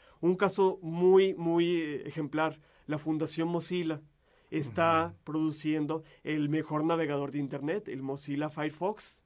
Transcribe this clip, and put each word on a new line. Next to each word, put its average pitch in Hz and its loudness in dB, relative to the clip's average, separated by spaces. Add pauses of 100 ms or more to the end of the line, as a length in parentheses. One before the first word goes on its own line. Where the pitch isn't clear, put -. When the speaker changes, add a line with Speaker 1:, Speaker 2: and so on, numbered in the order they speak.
(200)
Speaker 1:
Un 180 4
caso 190 2
muy, 185 6
muy, 170 2
eh, 151 -4
ejemplar, 156 -2 (260)
la 151 -4
Fundación 156 -2
Mozilla 170 -2 (480)
está 160 2
Speaker 2:
Ujú. - -16
Speaker 1:
produciendo 156 -2 (220)
el 151 0
mejor 151 0
navegador 147 0
de 143 -6
Internet, 143 -4
el 135 -8
Mozilla 143 -4
Firefox. 156 -6